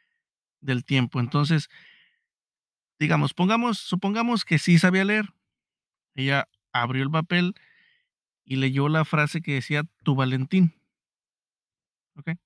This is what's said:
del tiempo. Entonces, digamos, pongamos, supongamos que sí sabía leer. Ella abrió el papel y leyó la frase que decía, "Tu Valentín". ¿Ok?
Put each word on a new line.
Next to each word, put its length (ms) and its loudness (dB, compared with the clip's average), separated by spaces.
del 240 -4
tiempo. 360 0
Entonces, 480 0
digamos, 360 0
pongamos, 440 0
supongamos 680 -2
que 140 0
sí 200 4
sabía 260 4
leer. 300 -2
Ella 340 -2
abrió 300 -2
el 80 -2
papel 440 0
y 120 -6
leyó 320 0
la 160 2
frase 380 -2
que 120 -6
decía, 280 -4
"Tu 120 0
Valentín". 600 2
¿Ok? 140 -12